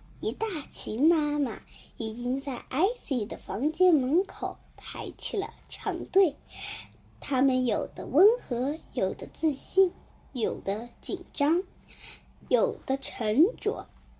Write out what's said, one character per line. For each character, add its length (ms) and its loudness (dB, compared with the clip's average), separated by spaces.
一 100 -2
大 160 -4
群 360 0
妈 300 2
妈 240 -2
已 180 -4
经 260 -2
在 140 -6
艾 320 0
希 280 -2
的 100 -8
房 340 -2
间 220 6
门 320 4
口 320 -6
排 440 -8
起 180 -6
了 160 -4
长 360 -6
队， 300 4
她 240 0
们 240 2
有 260 0
的 140 -10
温 180 6
和， 380 -2
有 200 0
的 140 -10
自 260 0
信， 400 2
有 280 -2
的 280 -4
紧 320 -6
张， 300 2
有 280 2
的 100 0
沉 600 0
着。 300 -4